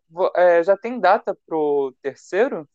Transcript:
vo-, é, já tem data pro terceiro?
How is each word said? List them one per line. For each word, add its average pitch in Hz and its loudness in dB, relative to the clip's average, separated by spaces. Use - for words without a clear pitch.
vo-, 165 -4
é, 175 4
já 190 2
tem 240 -10
data 196 0
pro 143 -2
terceiro? 180 -4